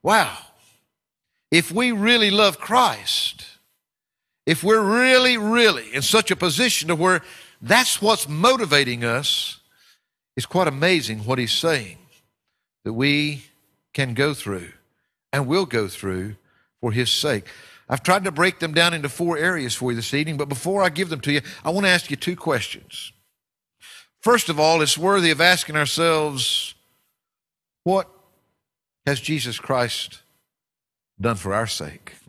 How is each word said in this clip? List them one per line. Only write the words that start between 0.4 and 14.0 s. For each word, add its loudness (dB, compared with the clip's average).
if 2
we 0
really 2
love 4
Christ, -2
if -2
we're 4
really, 4
really 2
in -2
such 2
a 2
position 0
to 2
where 2
that's 2
what's 2
motivating 2
us, -2
it's -6
quite 0
amazing 0
what -2
he's -2
saying -2
that -6
we -2
can -4